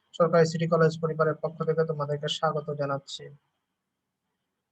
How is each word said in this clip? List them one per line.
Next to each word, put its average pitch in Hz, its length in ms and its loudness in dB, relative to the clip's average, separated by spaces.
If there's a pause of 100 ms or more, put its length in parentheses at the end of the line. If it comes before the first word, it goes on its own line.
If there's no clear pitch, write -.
(160)
সরকারি 165 300 4
সিটি 165 220 -2
কলেজ 165 320 4
পরিবারের 156 340 0
পক্ষ 156 300 -6
থেকে 160 200 0
তোমাদেরকে 147 440 -4
স্বাগত 156 420 -2
জানাচ্ছি। 139 580 -6 (1400)